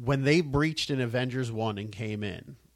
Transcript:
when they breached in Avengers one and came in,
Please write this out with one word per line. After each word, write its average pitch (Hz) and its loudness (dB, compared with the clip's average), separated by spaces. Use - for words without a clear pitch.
when 139 2
they 156 6
breached 151 0
in 135 0
Avengers 123 0
one 110 0
and 104 -6
came 107 -4
in, 101 -8